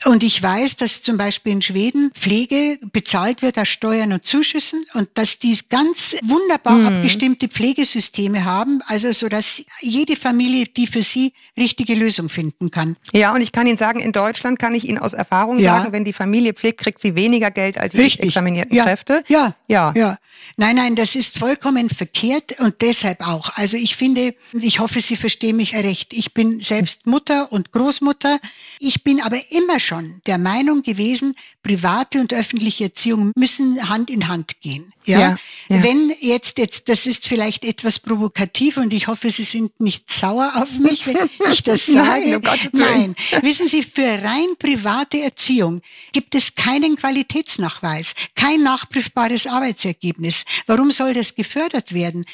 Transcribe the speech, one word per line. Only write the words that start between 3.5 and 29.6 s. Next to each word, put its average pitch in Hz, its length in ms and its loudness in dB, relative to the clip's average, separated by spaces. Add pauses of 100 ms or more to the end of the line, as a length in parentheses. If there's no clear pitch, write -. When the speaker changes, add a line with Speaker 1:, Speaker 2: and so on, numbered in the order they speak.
Speaker 1:
aus 202 100 0
Steuern 220 420 0
und 185 140 -4
Zuschüssen 311 580 0 (120)
und 214 180 -2
dass 220 260 0
die 226 180 2 (120)
ganz 302 540 2
wunderbar 294 500 2
Speaker 2:
Mhm. 226 140 6
Speaker 1:
abgestimmte 233 600 0
Pflegesysteme 214 960 0
haben, 226 440 0
also 220 260 -2
so, 226 160 -2
dass 214 340 -4 (180)
jede 277 340 0
Familie 247 500 0
die 240 220 -2
für 226 160 -2
sie 254 300 0 (220)
richtige 240 380 0
Lösung 220 340 2
finden 165 440 -4
kann. 165 260 -4 (160)
Speaker 2:
Ja, 208 200 4
und 247 80 2
ich 226 100 -2
kann 240 160 2
Ihnen 233 100 2
sagen, 226 220 0
in 226 120 -2
Deutschland 226 480 0
kann 233 140 -2
ich 233 160 -4
Ihnen 214 80 -2
aus - 160 -4
Erfahrung 220 460 0
Speaker 1:
Ja. 180 180 6
Speaker 2:
sagen, 196 160 -2
wenn 208 100 -2
die 202 100 -4
Familie 214 400 0
pflegt, 226 260 -2
kriegt - 200 -4
sie 190 160 0
weniger 214 360 2
Geld 190 260 -4
als 180 160 -4
die 208 80 0
Speaker 1:
Richtig. 262 240 2
Speaker 2:
examinierten 180 500 0
Speaker 1:
Ja. 240 80 6
Speaker 2:
Kräfte. 247 440 2
Speaker 1:
Ja. 277 280 2 (120)
Speaker 2:
Ja. 170 280 2
Speaker 1:
Ja. 208 220 2 (400)
Nein, 214 180 4
nein, 247 200 2
das 220 200 0
ist 254 220 -2
vollkommen 254 520 0
verkehrt - 680 -4
und 220 220 0
deshalb 214 440 0
auch. 165 300 -4
Also 208 220 -2
ich 233 180 -2
finde, 254 400 0 (160)
ich 226 280 0
hoffe, 226 200 -2
Sie 226 160 0
verstehen 220 420 -2
mich 226 180 -2
recht. 202 380 -4
Ich 233 200 -6
bin 226 280 0
selbst 208 460 -2
Mutter 285 440 0
und 196 200 -4
Großmutter. 277 680 0 (400)
Ich 277 240 -2
bin 277 180 4
aber 233 160 -4 (140)
immer 349 280 2